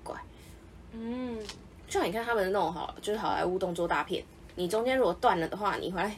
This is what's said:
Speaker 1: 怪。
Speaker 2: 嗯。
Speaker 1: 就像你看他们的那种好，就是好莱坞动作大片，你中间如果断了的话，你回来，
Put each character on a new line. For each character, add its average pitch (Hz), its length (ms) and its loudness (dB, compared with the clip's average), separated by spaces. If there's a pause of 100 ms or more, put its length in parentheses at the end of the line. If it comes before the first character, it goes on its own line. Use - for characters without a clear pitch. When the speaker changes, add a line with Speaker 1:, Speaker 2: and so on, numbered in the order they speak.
Speaker 1:
怪。 - 100 -6 (800)
Speaker 2:
嗯。 233 440 -6 (480)
Speaker 1:
就 - 140 0
像 320 80 4
你 170 60 0
看 226 100 0
他 233 100 0
们 208 120 4
的 185 40 2
那 202 80 4
种 170 140 4
好， - 300 -6
就 208 100 -2
是 214 80 0
好 196 160 0
莱 160 80 2
坞 180 160 2
动 180 160 0
作 170 100 0
大 160 200 2
片， - 180 -2 (320)
你 180 140 0
中 220 160 2
间 262 120 4
如 254 60 6
果 175 120 6
断 196 220 6
了 165 120 2
的 - 80 -6
话， 196 180 2
你 - 160 -4
回 185 100 -2
来， 208 160 0